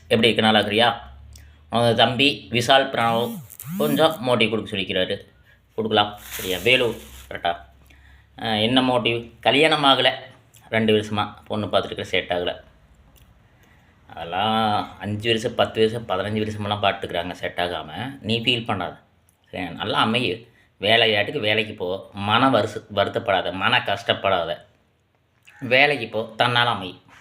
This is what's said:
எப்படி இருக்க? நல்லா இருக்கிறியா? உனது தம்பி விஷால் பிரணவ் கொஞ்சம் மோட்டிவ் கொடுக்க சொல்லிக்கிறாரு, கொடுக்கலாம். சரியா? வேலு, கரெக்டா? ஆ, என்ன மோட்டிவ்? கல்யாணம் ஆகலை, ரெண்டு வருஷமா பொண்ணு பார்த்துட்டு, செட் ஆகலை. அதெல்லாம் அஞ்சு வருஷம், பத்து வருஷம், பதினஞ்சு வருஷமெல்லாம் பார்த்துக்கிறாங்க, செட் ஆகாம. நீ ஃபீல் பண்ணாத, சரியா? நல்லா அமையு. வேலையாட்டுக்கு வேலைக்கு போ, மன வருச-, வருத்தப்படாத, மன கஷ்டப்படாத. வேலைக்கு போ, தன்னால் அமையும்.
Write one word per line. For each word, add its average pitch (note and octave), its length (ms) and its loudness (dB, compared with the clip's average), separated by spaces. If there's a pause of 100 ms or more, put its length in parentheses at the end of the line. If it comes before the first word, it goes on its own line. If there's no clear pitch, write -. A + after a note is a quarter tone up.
எப்படி A#2 200 4
இருக்க? A2 140 2
நல்லா A2 180 6
இருக்கிறியா? G#2 300 2 (800)
உனது A#2 260 2
தம்பி B2 560 2
விஷால் C3+ 380 4
பிரணவ் A#2 420 0 (460)
கொஞ்சம் D3+ 360 2 (140)
மோட்டிவ் A2+ 220 2
கொடுக்க G#2 280 -6
சொல்லிக்கிறாரு, F#2 380 -2 (600)
கொடுக்கலாம். G#2+ 460 0
சரியா? F#2 420 -6
வேலு, A#2+ 380 2 (280)
கரெக்டா? F2 240 -4 (880)
ஆ, A2+ 120 -4
என்ன A2+ 280 2
மோட்டிவ்? A#2 580 0
கல்யாணம் D3 440 4
ஆகலை, C3 280 4 (580)
ரெண்டு A2 260 2
வருஷமா G#2 380 -2 (120)
பொண்ணு G#2+ 200 -6
பார்த்துட்டு, F#2+ 360 -2
செட் F#2 280 -4
ஆகலை. F2 260 -2 (1500)
அதெல்லாம் G#2 920 -2
அஞ்சு G#2 300 -6
வருஷம், A2+ 260 -2
பத்து - 240 0
வருஷம், A2 280 0
பதினஞ்சு G2 320 -4
வருஷமெல்லாம் G#2 440 -4
பார்த்துக்கிறாங்க, F2 480 -2
செட் F2 260 -8
ஆகாம. F2 640 -6
நீ A2 180 -2
ஃபீல் A#2 300 -2
பண்ணாத, F2+ 260 -4 (540)
சரியா? F2+ 200 -8
நல்லா A2+ 360 -2
அமையு. A2 420 -2 (340)
வேலையாட்டுக்கு G#2+ 580 2
வேலைக்கு G#2+ 340 -2
போ, F#2 400 -8
மன G#2+ 360 2
வருச-, G#2+ 360 0 (100)
வருத்தப்படாத, G2 560 0
மன G#2+ 340 0
கஷ்டப்படாத. G2 720 -2 (1000)
வேலைக்கு C3 480 4
போ, G#2+ 300 -6
தன்னால் A#2+ 300 2
அமையும். F#2+ 340 -6 (200)